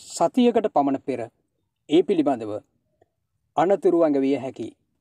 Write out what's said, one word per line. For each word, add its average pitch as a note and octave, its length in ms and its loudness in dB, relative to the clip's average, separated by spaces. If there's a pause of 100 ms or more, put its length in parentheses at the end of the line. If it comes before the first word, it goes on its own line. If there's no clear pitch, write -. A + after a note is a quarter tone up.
සතියකට A#3 720 0
පමණ C#3 320 0
පෙර B2 140 -6 (680)
ඒ D#3+ 140 4
පිළිබඳව C3+ 500 -2 (1040)
අනතුරු F3+ 440 2
ඇඟවිය C#3 380 0
හැකියි. B2 340 -12 (280)